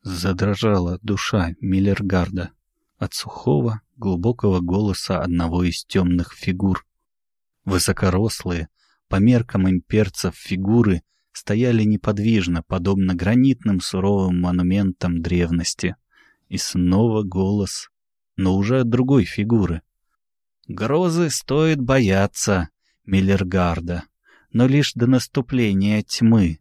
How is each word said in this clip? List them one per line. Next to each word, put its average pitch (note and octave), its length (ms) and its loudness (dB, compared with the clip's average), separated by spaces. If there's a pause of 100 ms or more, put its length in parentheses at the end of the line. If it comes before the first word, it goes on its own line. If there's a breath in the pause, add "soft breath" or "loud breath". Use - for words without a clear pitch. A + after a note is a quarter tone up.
задрожала F#2+ 1000 -2
душа G2+ 560 -2
Миллергарда F#2+ 920 0 (460)
от - 160 -8
сухого, A#2+ 680 -2 (140)
глубокого G2 640 0
голоса F#2 640 -2
одного F2 420 0
из F2 220 -4
тёмных F2+ 480 -2
фигур. F#2 520 -4 (800)
Высокорослые, F#2 1040 -2 (380)
по F#2+ 100 -2
меркам G#2+ 520 2
имперцев G2 680 -2
фигуры, G2 680 0 (280)
стояли A#2 520 0
неподвижно, G2+ 800 0
подобно F#2+ 500 -2
гранитным G#2+ 680 2
суровым F#2+ 600 0
монументам F2+ 800 0
древности. F2 760 -2 (520 soft breath)
И F#2+ 100 -10
снова G#2+ 640 0
голос, F#2+ 680 -2 (460)
но F#2+ 200 0
уже A2+ 260 0
от A#2+ 80 0
другой B2 360 2
фигуры. G2+ 580 0 (840)
«Грозы D#3+ 640 0
стоит D3+ 500 0
бояться, G2+ 880 0 (360)
Миллергарда, F2+ 1000 0 (480 soft breath)
но A#2+ 160 2
лишь C#3 260 2
до A#2+ 140 0
наступления A2+ 960 0
тьмы». G#2+ 580 2